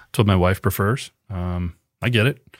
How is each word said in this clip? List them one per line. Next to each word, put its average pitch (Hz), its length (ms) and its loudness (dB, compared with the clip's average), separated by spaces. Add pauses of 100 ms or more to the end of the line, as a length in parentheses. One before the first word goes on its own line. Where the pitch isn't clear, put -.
it's - 100 -10
what 104 80 4
my 98 80 4
wife 90 260 2
prefers. 101 480 -2 (220)
Um, 90 440 -6 (280)
I 120 60 0
get 117 180 2
it. - 180 -6 (140)